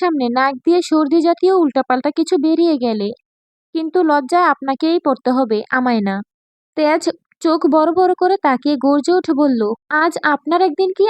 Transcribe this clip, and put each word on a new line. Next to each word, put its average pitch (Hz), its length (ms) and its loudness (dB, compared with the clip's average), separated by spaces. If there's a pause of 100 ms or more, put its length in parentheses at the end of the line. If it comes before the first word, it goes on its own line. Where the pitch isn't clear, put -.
সামনে 302 280 0
নাক 269 260 0
দিয়ে 339 300 0
সর্দি 311 360 2
জাতীয় 339 340 2
উল্টাপাল্টা 262 560 0
কিছু 330 320 -2
বেরিয়ে 320 360 2
গেলে 220 300 -2 (640)
কিন্তু 330 300 -2
লজ্জা 311 480 2
আপনাকেই 277 540 -2
পড়তে 262 260 -2
হবে, 240 400 -2
আমায় 254 300 -2
না।" 196 200 -4 (560)
তেজ 311 340 0 (300)
চোখ 330 260 0
বড় 311 260 2
বড় 370 220 2
করে 370 280 0
তাকিয়ে 285 340 0
গর্জে 277 360 0
উঠে 359 200 0
বলল, 254 400 0 (160)
"আজ 311 340 0
আপনার 302 400 -2
একদিন 370 340 0
কি 392 140 2